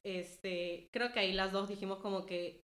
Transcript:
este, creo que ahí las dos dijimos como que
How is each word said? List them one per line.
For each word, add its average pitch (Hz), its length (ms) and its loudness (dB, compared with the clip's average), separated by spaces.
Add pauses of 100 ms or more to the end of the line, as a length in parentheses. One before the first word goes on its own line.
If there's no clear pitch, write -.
este, 180 880 -2
creo 240 180 2
que 240 80 2
ahí 190 140 4
las 190 180 4
dos 196 160 2
dijimos 196 320 -4
como 190 260 0
que 175 440 -4